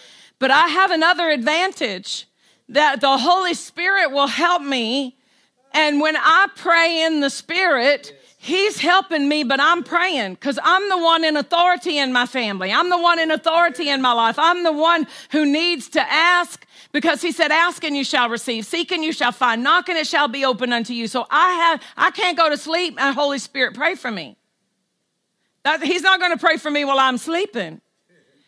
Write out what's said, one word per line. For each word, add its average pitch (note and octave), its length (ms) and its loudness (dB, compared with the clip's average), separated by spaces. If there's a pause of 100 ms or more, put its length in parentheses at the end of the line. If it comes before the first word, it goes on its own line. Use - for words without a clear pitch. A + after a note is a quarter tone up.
(380)
But C4 140 0
I D#4 160 6
have F#4 240 2
another E4+ 360 2
advantage, D4+ 1000 -4 (400)
that C#4 320 2
the C4+ 180 2
Holy F4 360 2
Spirit F4+ 580 -2
will C#4 160 2
help E4 340 0
me. B3+ 540 -4 (560)
And D4 280 2
when D#4 160 2
I D#4+ 380 4
pray E4 480 2
in D#4+ 160 0
the C#4 120 0
Spirit, D4 840 0 (280)
he's F#4+ 380 -2
helping E4+ 500 0
me, D4+ 140 0
but C4+ 180 0
I'm E4 220 2
praying D#4 540 -2
'cause C4+ 260 -6
I'm F#4 260 2
the F#4+ 100 0
one E4 260 2
in D#4 120 0
authority E4+ 640 0
in C4 140 0
my B3 120 2
family. G#3 480 -4
I'm D#4+ 160 2
the F4+ 100 2
one E4+ 200 2
in D#4+ 140 0
authority E4 560 0
in C#4 120 0
my B3+ 120 2
life. A3+ 260 0
I'm F4 240 2
the E4 100 2
one D#4+ 360 0 (220)
who D4+ 140 0
needs D#4 460 -2
to D#4+ 100 0 (120)
ask, F4 520 0 (280)
because D4 280 0
he E4+ 120 -4
said, D4+ 180 0
"Ask E4 320 0
and D4 140 -4
you C#4 80 -2
shall B3 240 0
receive. A3+ 360 -6
Seek E4+ 280 -6
and E4 120 -2
you D#4 80 -2
shall B3 200 -2
find. A#3+ 320 -2
Knock E4+ 240 2
and F4 100 -2
it D4+ 80 -2
shall D4 220 0
be C#4 160 -4
opened B3 280 -2
unto A#3 220 -4
you." A#3 140 -6
So A#3+ 220 -6
I F4 240 2
have, E4 280 0 (140)
I E4+ 160 0
can't F4+ 240 -2
go E4 120 2
to D4 80 0
sleep D#4+ 420 -4
and C4+ 140 0
Holy C#4 280 -2
Spirit B3+ 340 -4
pray D#4 220 -2
for B3 160 -8
me. F3+ 240 -12 (1300)
That, D4 180 0
he's E4 200 -2
not F#4+ 180 4
gonna F4 180 0
pray D#4+ 200 2
for D4+ 120 -6
me D4 140 0
while C4+ 160 2
I'm C4 180 2
sleeping. C#4 600 -6 (680)